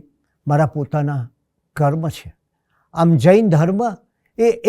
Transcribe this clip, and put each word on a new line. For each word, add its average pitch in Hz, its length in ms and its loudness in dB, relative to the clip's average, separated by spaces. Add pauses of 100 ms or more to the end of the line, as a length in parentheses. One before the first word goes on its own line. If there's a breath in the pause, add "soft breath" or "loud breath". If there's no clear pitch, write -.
(480)
મારા 147 260 0
પોતાના 147 480 -4 (540)
કર્મ 151 340 -2
છે. - 200 -14 (640)
આમ 170 220 2
જૈન 190 320 4
ધર્મ 165 320 2 (580)
એ 226 80 2 (220)